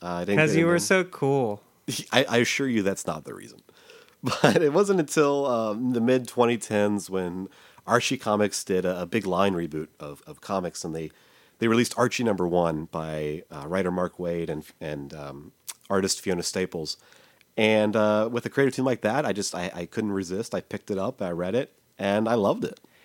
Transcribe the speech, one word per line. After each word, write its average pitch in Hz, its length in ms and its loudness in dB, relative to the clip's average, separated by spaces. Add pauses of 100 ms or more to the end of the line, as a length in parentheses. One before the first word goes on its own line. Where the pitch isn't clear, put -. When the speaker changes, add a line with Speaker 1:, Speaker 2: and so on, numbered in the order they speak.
Speaker 1:
Uh, 87 60 -10
I 87 140 -4
didn't 98 180 2
Speaker 2:
'Cause 156 140 4
Speaker 1:
get 160 60 4
Speaker 2:
you 165 60 4
were 175 100 4
Speaker 1:
into 170 100 0
Speaker 2:
so 185 180 4
cool. 135 580 -2 (260)
Speaker 1:
<laughs> - 240 -6
I, 131 120 4
I 113 140 0
assure 123 300 0
you 117 140 0
that's 95 240 -2
not 76 200 -6
the - 100 -12
reason. - 280 -20
<laughs> - 80 -20 (720)
But 160 220 6
it 143 100 4
wasn't 196 280 4
until, 143 440 2
um, 117 460 0
the 117 100 2
mid 127 260 2
twenty 120 300 2
tens 104 500 0
when 92 420 -4 (360)
Archie 123 320 2
Comics 104 480 0
did 92 180 0
a, 90 200 -2
a - 20 -6
big 98 200 -2
line 95 280 2
reboot 78 340 -6 (100)
of, 73 300 -14
of 76 140 -18
comics, 92 420 -4
and 82 100 -8
they, 80 160 -8 (500)
they 113 100 2
released 117 260 2
Archie 123 300 0
number 95 200 0
one 85 400 0
by, 78 640 -6
uh, 71 160 -12
writer 90 260 -2
Mark 90 260 -2
Waid 85 320 -4
and, 76 160 -6 (160)
and, 73 320 -10
um, 71 380 -14 (380)
artist 95 300 2
Fiona 90 240 -2
Staples. 87 540 -6 (580)
And, 107 400 4
uh, 107 340 4
with 120 160 -4
a 117 40 -6
creative 135 260 2
team 131 80 -2
like 127 180 0
that, 127 240 0
I 110 60 0
just, 98 240 -4
I, 90 180 -4
I 87 120 -8
couldn't 107 260 -4
resist. 98 420 -4
I 95 60 -2
picked - 320 -8
it 98 60 -2
up, 104 240 -4
I 92 80 -4
read 87 260 -2
it, 135 160 -2 (260)
and 104 300 2
I 113 60 2
loved 117 320 2
it. - 160 -8 (240)